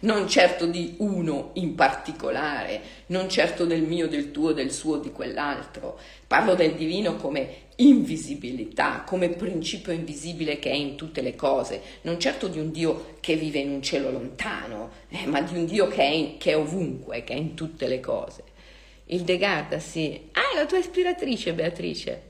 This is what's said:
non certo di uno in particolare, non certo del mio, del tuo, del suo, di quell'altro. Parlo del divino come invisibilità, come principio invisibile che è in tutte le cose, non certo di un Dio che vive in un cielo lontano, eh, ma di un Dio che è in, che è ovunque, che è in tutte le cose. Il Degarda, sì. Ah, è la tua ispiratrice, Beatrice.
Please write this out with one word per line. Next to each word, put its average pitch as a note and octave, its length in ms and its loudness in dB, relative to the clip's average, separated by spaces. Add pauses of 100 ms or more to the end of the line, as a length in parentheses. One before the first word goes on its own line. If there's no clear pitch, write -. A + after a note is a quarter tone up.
non G#3+ 280 2
certo - 360 6
di E3+ 340 -2
uno E3+ 540 0
in F3 220 -2
particolare, C#3+ 1040 0 (260)
non F#3 220 -2
certo - 360 2
del E3 160 4
mio, D#3+ 260 2
del C#3+ 240 -2
tuo, D3+ 220 2
del C3+ 180 0
suo, D3+ 260 -2
di C#3 140 -6
quell'altro. - 880 -6 (260)
Parlo F#3 300 6
del D#3+ 180 6
divino E3+ 420 -2
come C#3 500 -6 (120)
invisibilità, C#3 1300 4
come F#3 240 2
principio F3 600 -4
invisibile D#3 680 -4
che C3+ 100 -2
è C3 60 0
in C#3+ 200 -2
tutte D#3 260 -8
le B2+ 140 -4
cose, C3+ 460 0 (200)
non E3+ 180 -4
certo - 280 0
di D#3+ 120 -4
un D#3 120 -2
Dio D#3+ 480 -2
che D#3+ 160 2
vive D3+ 240 -2
in C#3 120 -2
un C#3 100 -4
cielo C3+ 280 0
lontano, A#2 840 -6 (180)
eh, - 160 -8
ma C#3+ 160 2
di E3+ 160 -4
un E3+ 80 0
Dio F#3 220 4
che - 140 2
è C#3 80 6
in, D3+ 280 0
che - 140 2
è D3+ 60 6
ovunque, D3 680 -2
che B2 100 -8
è B2+ 40 -4
in D#3 180 -6
tutte D#3 320 -6
le B2+ 120 0
cose. - 440 -6 (680)
Il F3+ 120 -2
Degarda, F3 580 0
sì. D#3 540 -6
Ah, C5 200 2
è F#4 60 0
la D4 60 2
tua F#4 140 2
ispiratrice, F4 720 0
Beatrice. E3 760 -4